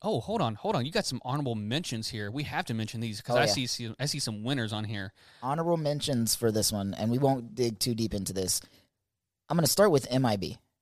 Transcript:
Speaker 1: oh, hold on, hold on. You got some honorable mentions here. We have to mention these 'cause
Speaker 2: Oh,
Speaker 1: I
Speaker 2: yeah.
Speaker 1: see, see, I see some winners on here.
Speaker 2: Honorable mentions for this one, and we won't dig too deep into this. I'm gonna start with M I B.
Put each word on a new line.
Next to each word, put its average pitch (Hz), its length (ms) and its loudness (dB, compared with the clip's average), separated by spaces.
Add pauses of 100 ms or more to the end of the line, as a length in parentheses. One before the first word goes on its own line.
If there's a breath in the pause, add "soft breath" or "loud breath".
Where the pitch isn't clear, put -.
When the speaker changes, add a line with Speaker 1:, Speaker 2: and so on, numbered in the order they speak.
Speaker 1:
oh, 175 200 -2
hold 214 200 -2
on, 117 140 0
hold 196 220 -2
on. 120 80 0
You 156 60 -6
got 202 140 -2
some 123 200 -4
honorable 131 280 -2
mentions 113 540 -4
here. 104 240 -6
We 143 120 -6
have 147 240 -4
to 120 60 -4
mention 110 280 -4
these 110 180 -6
'cause 120 160 -2
Speaker 2:
Oh, 127 40 6
Speaker 1:
I 143 60 6
Speaker 2:
yeah. - 60 2
Speaker 1:
see, 131 160 0
see, 117 320 -6
I 135 60 -2
see 147 140 -2
some 107 240 -4
winners 120 280 -2
on 107 140 -4
here. 101 260 -6 (320 loud breath)
Speaker 2:
Honorable 165 320 0
mentions 143 580 2
for 117 160 2
this 107 220 2
one, 98 220 -2
and 110 180 0
we 120 60 2
won't 127 380 2
dig 117 220 0
too 123 160 0
deep 110 200 0
into 101 180 -2
this. 92 300 0 (880 loud breath)
I'm 156 80 2
gonna 165 100 4
start 196 240 6
with 139 180 4
M 131 160 4
I 107 120 4
B. 85 200 -6 (240)